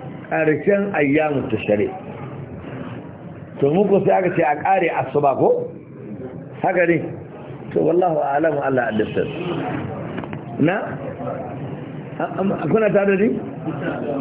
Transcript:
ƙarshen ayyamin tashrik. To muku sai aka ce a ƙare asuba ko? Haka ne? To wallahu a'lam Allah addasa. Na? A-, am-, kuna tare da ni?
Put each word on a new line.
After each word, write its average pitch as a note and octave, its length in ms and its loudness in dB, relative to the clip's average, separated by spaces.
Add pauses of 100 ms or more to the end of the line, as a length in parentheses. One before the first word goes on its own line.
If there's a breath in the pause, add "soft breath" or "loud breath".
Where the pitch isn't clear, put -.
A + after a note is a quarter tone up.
(320)
ƙarshen E3 640 2
ayyamin D3 560 2
tashrik. G#2 400 2 (1700)
To C#3 160 4
muku G3 320 4
sai F#3+ 120 6
aka F#3 180 2
ce E3 60 4
a D3+ 200 2
ƙare F3+ 260 4 (140)
asuba C#3+ 340 2
ko? F#3 320 2 (920)
Haka F3 240 4
ne? E3 160 4 (720)
To F3 80 2
wallahu E3 420 4
a'lam D3 400 2
Allah C3 300 2
addasa. G#2 320 0 (1400)
Na? E3+ 160 4 (1400)
A-, - 180 -4
am-, F#3 320 0
kuna G#3+ 220 6
tare G3 240 6
da F#3+ 80 4
ni? B3+ 100 2 (880)